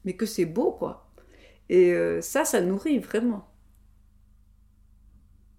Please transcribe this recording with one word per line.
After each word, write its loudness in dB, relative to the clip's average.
mais -6
que -4
c'est -2
beau, -2
quoi. -10
Et, 6
euh, 0
ça, -2
ça 0
nourrit 0
vraiment. -4